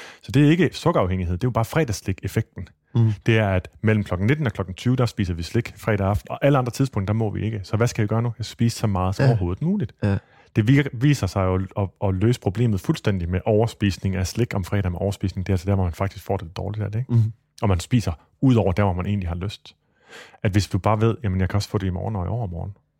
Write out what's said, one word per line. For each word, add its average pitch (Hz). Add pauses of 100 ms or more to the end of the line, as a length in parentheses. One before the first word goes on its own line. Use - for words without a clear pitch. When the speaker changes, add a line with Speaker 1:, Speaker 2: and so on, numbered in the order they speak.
(220)
Speaker 1:
Så -
det 143
er 147
ikke 170
sukkerafhængighed, 92
det -
er 127
jo -
bare 113
fredagsslik-effekten. - (260)
Speaker 2:
Mm. 113 (140)
Speaker 1:
Det 113
er, 107
at 92 (140)
mellem 107
klokken 92
nitten 151
og 110
klokken 92
tyve, 123
der 123
spiser 95
vi 85
slik -
fredag 98
aften, 104
og -
alle 143
andre 123
tidspunkter, 107
der 113
må 110
vi 98
ikke. 110
Så -
hvad 113
skal -
vi 104
gøre 113
nu? 120
Jeg 110
spiser -
så -
meget 92
som 139
Speaker 2:
Ja. 139
Speaker 1:
overhovedet 92
muligt. 185 (100)
Speaker 2:
Ja. 98 (380)
Speaker 1:
Det 107
virker, 139
viser 131
sig 95
jo 92 (280)
at, 95 (200)
at 95
løse 110
problemet 104
fuldstændig 95
med 87
overspisning 104
af 92
slik -
om 98
fredag 92
med 85
overspisning. 95
Det 101
er -
altså 87
der, 101
hvor 95
man 87
faktisk 95
får 101
det 87
dårligt 101
af 101
det, 110
ikke? 127
Speaker 2:
Mhm. 110 (300)
Speaker 1:
Og 107
man 92
spiser - (280)
ud 131
over 95
der, 104
hvor 98
man 90
egentlig 98
har 85
lyst. - (680)
At 101
hvis 101
du 101
bare 107
ved, 113
"Jamen, 95
jeg 92
kan -
også 104
få 107
det 95
i 92
morgen 98
og 92
i -
overmorgen," 95 (280)